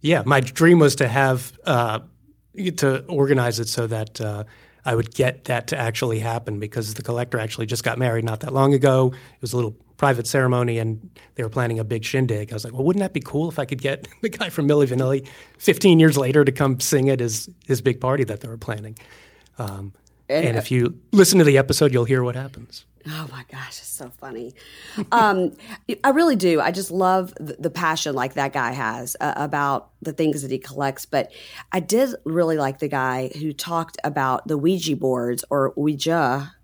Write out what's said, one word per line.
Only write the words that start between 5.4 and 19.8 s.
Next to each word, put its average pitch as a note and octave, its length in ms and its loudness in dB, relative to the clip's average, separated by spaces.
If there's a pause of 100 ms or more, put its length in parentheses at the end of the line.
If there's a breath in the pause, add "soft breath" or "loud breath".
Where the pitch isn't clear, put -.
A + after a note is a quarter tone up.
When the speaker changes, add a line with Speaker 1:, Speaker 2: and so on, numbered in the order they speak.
Speaker 1:
that A#2+ 220 -4
to - 100 -6
actually A2+ 420 -2
happen A2+ 400 -6
because G#2+ 360 -8
the - 60 -12
collector A#2+ 380 -4
actually A2 280 -6
just A2+ 180 -6
got A#2+ 120 -2
married A#2 280 0
not A2 160 -6
that C3 120 -8
long C3+ 200 4
ago. C3 400 4
It - 280 -20
was A2+ 120 -8
a - 20 -4
little A2+ 220 -4 (180)
private B2+ 320 0
ceremony B2 500 0
and A2+ 320 -6 (260 soft breath)
they B2 80 -6
were A2+ 60 -6
planning A#2 300 -4
a A2+ 60 -4
big A2 180 -6
shindig. A2+ 480 -2
I A2+ 40 -10
was G#2+ 100 -10
like, A#2 80 -14
"Well, C3 100 -6
wouldn't F#3 180 2
that F#3+ 120 -4
be C#3 80 -4
cool D3+ 260 -4
if D#3+ 120 -8
I C#3+ 40 -2
could B2+ 180 -8
get C#3 340 -6
<laughs> - 60 -16
the A3+ 60 -4
guy F#3+ 220 -6
from D3+ 180 -2
Milli D3 180 4
Vanilli C3 400 0 (320 loud breath)
fifteen F#3 440 6
years D#3 160 8
later C#3 260 4
to C3+ 80 4
come C3+ 300 0
sing C#3 280 2
at B2+ 120 2
his, A2+ 280 -6 (160)
his C3+ 140 0
big A2+ 220 0
party C3 240 0
that G#2 160 -8
they A2+ 80 -14
were A2+ 80 -14
planning?" A2 400 -10 (600 soft breath)
Um, G2 360 -10 (340)